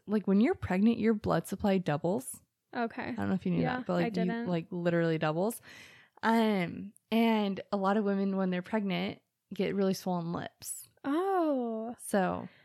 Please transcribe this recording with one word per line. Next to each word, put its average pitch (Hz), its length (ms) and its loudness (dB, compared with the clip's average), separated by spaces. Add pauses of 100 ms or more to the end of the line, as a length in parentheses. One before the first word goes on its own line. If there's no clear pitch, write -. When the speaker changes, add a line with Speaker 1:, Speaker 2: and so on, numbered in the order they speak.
Speaker 1:
like, 202 200 0
when 196 120 6
you're 294 160 6
pregnant, 202 440 2
your 220 140 4
blood 170 340 0
supply 196 320 0
doubles. 175 460 -2 (500)
Speaker 2:
Okay. 233 340 -4
Speaker 1:
I - 20 -6
don't 202 180 -4
know 190 60 2
if 180 100 -4
you 185 60 0
knew 170 120 2
Speaker 2:
Yeah, 254 140 0
Speaker 1:
that, 254 100 -6
but, 185 80 0
like, 175 80 2
Speaker 2:
I - 40 2
Speaker 1:
you, 226 40 -2
Speaker 2:
didn't. 196 360 -2
Speaker 1:
like, 170 240 -2
literally 170 460 2
doubles. 160 420 0 (640)
Um, 214 720 0 (180)
and 220 480 2 (120)
a 208 60 -2
lot 196 200 2
of 220 80 2
women, 196 320 0
when 190 120 0
they're 180 120 -2
pregnant, 196 580 -2 (340)
get 185 220 0
really 190 180 2
swollen 175 380 -4
lips. - 560 -10 (160)
Speaker 2:
Oh. 277 920 0 (120)
Speaker 1:
So. 180 400 0 (180)